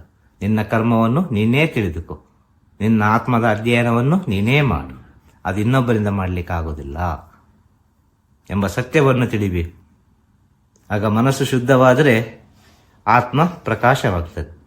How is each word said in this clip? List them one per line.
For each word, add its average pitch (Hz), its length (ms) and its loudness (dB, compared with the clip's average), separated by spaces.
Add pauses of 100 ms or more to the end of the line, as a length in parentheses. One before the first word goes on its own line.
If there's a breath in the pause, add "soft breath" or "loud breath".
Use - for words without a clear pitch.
(400)
ನಿನ್ನ 107 220 0
ಕರ್ಮವನ್ನು 113 680 0
ನೀನೇ 113 360 2
ತಿಳಿದುಕೋ, 87 500 -6 (640)
ನಿನ್ನ 107 220 2
ಆತ್ಮದ 113 480 2
ಅಧ್ಯಯನವನ್ನು 120 680 0 (120)
ನೀನೇ 110 320 0
ಮಾಡು, 80 340 -2 (500 soft breath)
ಅದು 92 160 -4
ಇನ್ನೊಬ್ಬರಿಂದ 117 500 0
ಮಾಡ್ಲಿಕ್ಕೆ 92 420 -4
ಆಗೋದಿಲ್ಲ 76 460 -8 (1500)
ಎಂಬ 98 160 0
ಸತ್ಯವನ್ನು 127 600 2
ತಿಳಿಬೇಕು. 92 480 -4 (1160)
ಆಗ 104 160 -2
ಮನಸ್ಸು 123 380 0
ಶುದ್ಧವಾದರೆ 127 720 4 (920 soft breath)
ಆತ್ಮ 123 380 2 (160)
ಪ್ರಕಾಶವಾಗ್ತದೆ, 104 920 -2 (140)